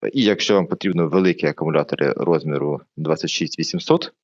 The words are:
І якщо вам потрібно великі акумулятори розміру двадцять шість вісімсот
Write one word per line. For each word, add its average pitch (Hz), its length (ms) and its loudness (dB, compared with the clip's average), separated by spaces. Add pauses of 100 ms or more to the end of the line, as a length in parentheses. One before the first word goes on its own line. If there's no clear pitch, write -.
(140)
І 135 100 0
якщо 104 320 2
вам 92 120 2
потрібно 87 400 0
великі 90 400 2
акумулятори 76 640 0
розміру 73 680 0 (160)
двадцять 78 320 -2
шість - 300 -4
вісімсот 165 540 0 (100)